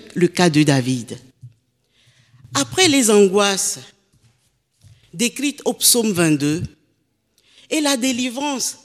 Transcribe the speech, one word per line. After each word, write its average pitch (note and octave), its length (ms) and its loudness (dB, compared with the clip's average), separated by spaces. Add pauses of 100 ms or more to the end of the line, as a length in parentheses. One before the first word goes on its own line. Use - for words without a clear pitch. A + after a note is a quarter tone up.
(140)
le F3 140 2
cas F3+ 200 2
de D3+ 140 2
David. C3 560 -2 (1400)
Après F4 340 0
les C4+ 220 2
angoisses G3+ 680 2 (1300)
décrites A#3+ 540 -4
au B3 80 -2
psaume A3 380 0
vingt-deux D#3 500 0 (1040)
et D#4 140 -2
la C#4 160 0
délivrance B3+ 880 -6